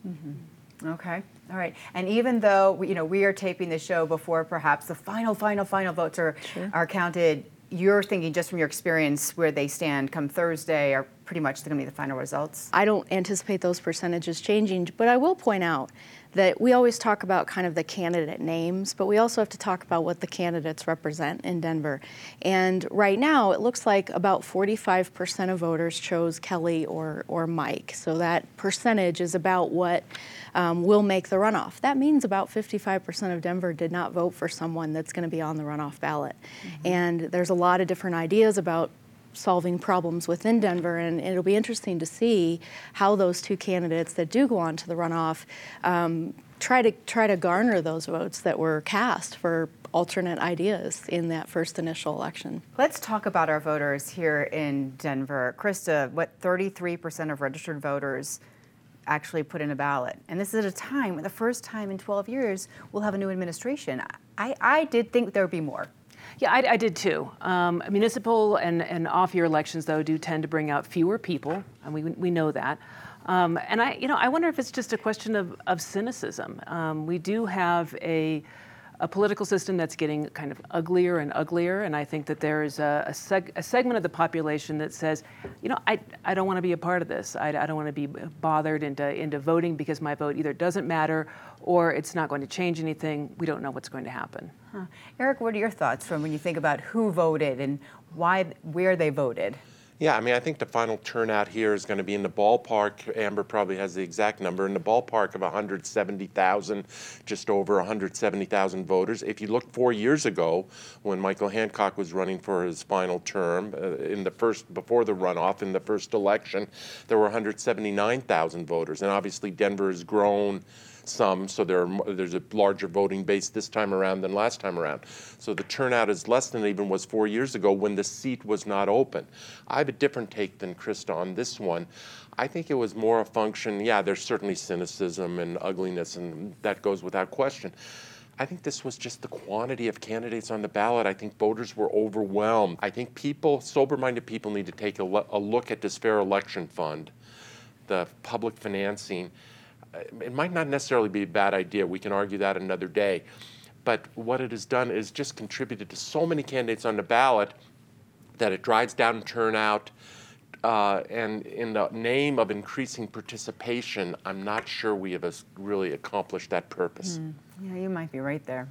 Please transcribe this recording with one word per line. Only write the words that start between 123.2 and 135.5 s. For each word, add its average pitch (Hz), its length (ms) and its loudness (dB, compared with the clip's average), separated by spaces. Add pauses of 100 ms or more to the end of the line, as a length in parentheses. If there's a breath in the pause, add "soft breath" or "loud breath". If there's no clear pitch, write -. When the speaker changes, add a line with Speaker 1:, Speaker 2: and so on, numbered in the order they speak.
Speaker 4:
base 98 260 0
this - 180 -6
time 104 240 0
around 95 300 2
than 95 100 -2
last 110 260 0
time 90 200 -4
around. 73 220 -2 (380 loud breath)
So - 140 -6
the 92 120 -4
turnout 123 440 2
is 92 200 -2
less 127 200 2
than 113 160 -4
it 104 60 2
even 101 180 -2
was 95 160 0
four 110 220 0
years 120 280 -2
ago 101 180 4
when 101 220 2
the 98 80 0
seat 127 400 -6
was 104 220 -2
not 101 240 0
open. 117 380 2 (420 loud breath)
I - 80 -2
have 147 140 0
a - 20 -12
different 127 380 -2
take 101 280 -6
than 92 160 -8
Krista 101 400 -6
on 90 200 -4
this 120 260 -6
one. 87 260 -2 (520 loud breath)
I - 80 0
think 165 240 -8
it 147 40 2
was 113 200 0
more 113 260 4
a 107 60 -2
function, 107 540 -2
yeah, 107 200 4
there's 95 220 -2
certainly 101 320 -2
cynicism 87 880 -4
and 85 200 -4